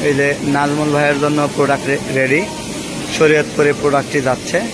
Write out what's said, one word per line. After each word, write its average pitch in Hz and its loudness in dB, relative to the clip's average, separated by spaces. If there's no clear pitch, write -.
এই 147 2
যে 139 2
নাজমুল 147 0
ভাইয়ের 147 2
জন্য 147 0
প্রোডাক্ট 139 0
রে-, 139 -2
রেডি। 135 2
শরীয়তপুরে 151 4
প্রোডাক্টটি 143 0
যাচ্ছে। 127 -2